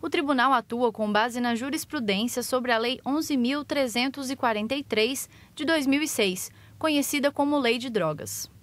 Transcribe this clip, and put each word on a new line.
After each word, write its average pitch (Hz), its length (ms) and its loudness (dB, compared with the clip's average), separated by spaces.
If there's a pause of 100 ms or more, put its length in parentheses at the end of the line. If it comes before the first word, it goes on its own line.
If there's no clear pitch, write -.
O 320 80 -4
tribunal 277 420 2
atua 233 400 0
com 208 180 -2
base 233 300 2
na 240 140 2
jurisprudência 240 880 -2
sobre 254 280 0
a 226 60 4
Lei 233 300 -2
onze 294 320 0
mil 262 260 0
trezentos 262 680 -2
e 269 60 -4
quarenta 220 380 -2
e 285 100 -6
três 226 460 -2 (240)
de 302 100 -8
dois 302 220 2
mil 269 160 2
e 311 60 -2
seis, 190 420 -2 (280)
conhecida 285 540 2
como 294 260 2
Lei 247 200 2
de 247 100 -6
Drogas. 170 640 -4 (120)